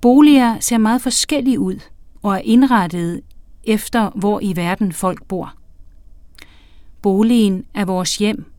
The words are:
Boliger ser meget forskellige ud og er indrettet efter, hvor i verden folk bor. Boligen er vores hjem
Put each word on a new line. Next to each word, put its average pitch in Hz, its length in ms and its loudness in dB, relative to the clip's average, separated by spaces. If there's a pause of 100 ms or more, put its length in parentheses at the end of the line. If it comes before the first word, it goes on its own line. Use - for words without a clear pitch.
Boliger 262 580 6
ser - 180 -2
meget 226 240 0
forskellige 262 580 -2
ud 185 200 -4 (420)
og 202 120 -2
er 190 100 -4
indrettet 190 800 2 (420)
efter, 214 460 -2
hvor 202 300 -4
i 190 160 -4
verden 180 360 -2
folk 185 340 -6
bor. - 280 -10 (1500)
Boligen 208 720 2
er 208 120 -4
vores 180 320 -4
hjem 208 280 -4 (140)